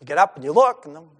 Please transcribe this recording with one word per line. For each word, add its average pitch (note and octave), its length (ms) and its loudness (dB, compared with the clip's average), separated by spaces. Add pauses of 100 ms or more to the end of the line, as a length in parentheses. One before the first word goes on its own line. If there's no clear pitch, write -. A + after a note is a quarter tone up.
You C3 60 -20
get C#3 120 -6
up F#3+ 180 0
and C3 80 -18
you D3 80 -8
look, B3 340 0
and D3 100 -20
the, D#3+ 60 -20 (180)